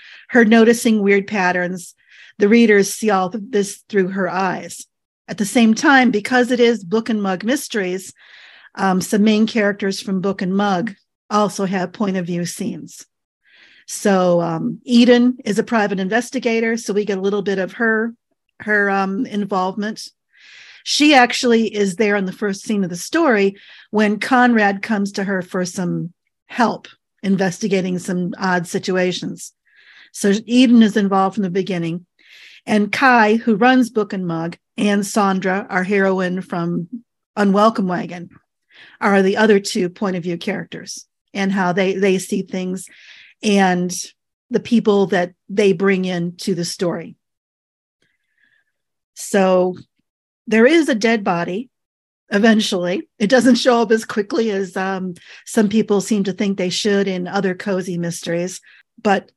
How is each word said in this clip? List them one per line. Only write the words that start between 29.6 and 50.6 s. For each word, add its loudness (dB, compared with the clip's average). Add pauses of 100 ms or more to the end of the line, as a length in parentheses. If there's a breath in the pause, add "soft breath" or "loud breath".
So 0 (140)
Eden 6
is 2
involved 0
from -4
the -2
beginning. -4 (600 loud breath)
And 0
Kai, 4
who 2
runs 4
Book -4
and -4
Mug, -6 (180)
and 0
Sandra, -2
our -2
heroine 0
from -6 (480)
Unwelcome 2
Wagon, -8 (720 soft breath)
are 2
the 2
other 4
two -4
point -6
of -6
view -6
characters -10 (260)
and -2
how 0
they, 0
they 0
see -4
things -8 (540 loud breath)
and 2 (580)
the -2
people 2
that -2 (160)
they 2
bring 0
into -4
the -4
story. -6 (2000)
So 0 (720)
there 6